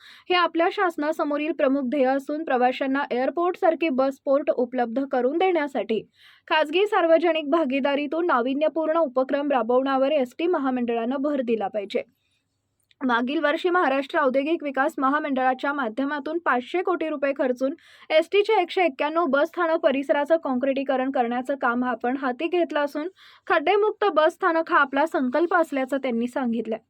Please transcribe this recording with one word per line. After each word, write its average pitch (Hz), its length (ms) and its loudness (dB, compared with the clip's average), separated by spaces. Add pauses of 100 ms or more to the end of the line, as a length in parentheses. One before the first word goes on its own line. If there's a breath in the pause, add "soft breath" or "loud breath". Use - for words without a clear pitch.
(300 loud breath)
हे 359 60 2
आपल्या 330 360 2
शासनासमोरील 311 800 -2
प्रमुख 277 300 0
ध्येय 254 240 0
असून, 277 380 -2
प्रवाशांना 269 680 0
एअरपोर्टसारखी 330 800 0
बस 269 360 0
पोर्ट 285 240 2
उपलब्ध 247 560 -2
करून 269 320 0
देण्यासाठी 285 640 0 (460 soft breath)
खाजगी 311 400 2
सार्वजनिक 330 600 2
भागीदारीतून 285 760 0
नाविन्यपूर्ण 311 720 0
उपक्रम 277 540 0
राबवण्यावर 262 600 2
एसटी 302 360 -2
महामंडळानं 254 720 -2
भर 285 220 -2
दिला 220 260 -2
पाहिजे. 202 360 -4 (960)
मागील 254 380 0
वर्षी 311 300 0
महाराष्ट्र 302 500 0
औद्योगिक 285 440 0
विकास 294 340 -2
महामंडळाच्या 269 760 0
माध्यमातून 277 640 -4
पाचशे 294 440 0
कोटी 339 280 -2
रुपये 285 280 -2
खर्चून 262 360 -2 (360 loud breath)
एसटीचे 403 520 2
एकशे 359 220 0
एक्क्याण्णव 320 420 0
बस 285 220 2
स्थानक 330 320 -2
परिसराचं 285 580 2
काँक्रिटीकरण 269 760 -2
करण्याचं 254 440 -2
काम 247 280 0
आपण 247 340 -2
हाती 269 300 -4
घेतलं 320 320 0
असून, 294 280 -4 (400 soft breath)
खड्डेमुक्त 403 640 2
बस 311 200 4
स्थानक 330 380 -2
हा 330 80 4
आपला 277 260 0
संकल्प 311 500 0
असल्याचं 277 420 0
त्यांनी 247 300 -2
सांगितलं. 240 480 -4 (140)